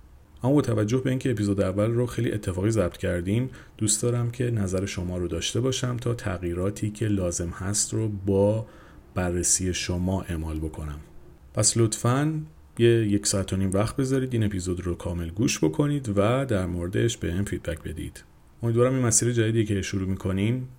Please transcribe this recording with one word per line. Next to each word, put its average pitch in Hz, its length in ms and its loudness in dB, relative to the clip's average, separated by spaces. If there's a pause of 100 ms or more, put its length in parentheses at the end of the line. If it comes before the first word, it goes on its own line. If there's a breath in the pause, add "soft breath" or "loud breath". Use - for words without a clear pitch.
(420)
اما 127 100 2
با 147 100 6
توجه 110 360 2
به 131 120 0
اینکه 131 200 0
اپیزود 104 300 2
اول 98 300 2
رو 120 160 2
خیلی 120 260 -2
اتفاقی 98 380 0
ضبط 95 260 0
کردیم، 95 540 0 (280 loud breath)
دوست 107 240 0
دارم 120 280 0
که 120 200 -2
نظر 95 360 0
شما 90 320 -4
رو 87 100 -2
داشته 82 320 -2
باشم 123 360 -2
تا 120 180 -2
تغییراتی 92 760 -2
که 107 180 -2
لازم 90 400 0
هست 98 460 -4
رو 110 140 0
با 101 580 2 (480 loud breath)
بررسی 90 600 0
شما 90 480 -2
اعمال 80 360 -6
بکنم. 76 420 -8 (540)
پس 110 220 2
لطفاً 135 680 0 (360)
یه 117 100 6
یک 107 380 4
ساعت 98 260 0
و 95 40 0
نیم 95 140 2
وقت 101 260 2
بذارید، 131 360 0
این 110 120 2
اپیزود 92 360 -2
رو 87 140 -2
کامل 85 360 -4
گوش 123 340 0
بکنید 143 520 0
و 120 320 4
در 95 180 2
موردش 90 500 0
به 85 160 -2
هم 98 120 0
فیدبک - 380 -4
بدید. 82 420 -10 (380)
امیدوارم 117 320 4
این 131 80 2
مسیر 120 300 4
جدیدی 113 320 2
که 98 180 0
شروع 95 260 -2
می‌کنیم 98 600 -2 (100)